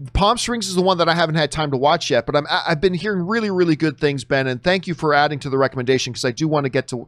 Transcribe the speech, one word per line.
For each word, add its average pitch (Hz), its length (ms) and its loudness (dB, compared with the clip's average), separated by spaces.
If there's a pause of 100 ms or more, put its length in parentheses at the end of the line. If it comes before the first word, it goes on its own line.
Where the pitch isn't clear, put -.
(140)
Palm 202 240 2
Springs 233 300 -4
is 190 80 -6
the 180 60 2
one 185 160 2
that 165 120 2
I 165 40 4
haven't 165 220 0
had 151 160 0
time 151 200 -2
to 135 60 0
watch 147 320 2
yet, 120 160 2
but 143 100 -2
I'm, 147 120 0
I, 160 220 -2
I've 160 120 0
been 185 120 4
hearing 180 340 -2
really, 214 240 0
really 180 240 4
good 151 240 -2
things, 143 240 0
Ben, 135 240 0
and 127 160 -4
thank 185 240 0
you 180 60 -4
for 151 200 0
adding 147 260 2
to 143 100 -8
the 131 80 0
recommendation 131 560 0
'cause - 120 -6
I 127 60 0
do 151 160 -2
wanna 147 220 0
get 131 180 -2
to, 120 200 -8